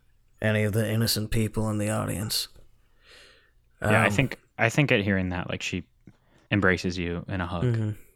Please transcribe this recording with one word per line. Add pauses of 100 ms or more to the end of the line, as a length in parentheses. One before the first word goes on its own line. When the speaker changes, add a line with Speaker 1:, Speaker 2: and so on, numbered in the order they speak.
(420)
Speaker 1:
any
of
the
innocent
people
in
the
audience. (1300)
Speaker 2:
Yeah,
I
Speaker 1:
Um,
Speaker 2:
think, (180)
I
think
at
hearing
that,
like,
she (640)
embraces
you
in
a
hug.
Speaker 1:
Mm-hmm. (240)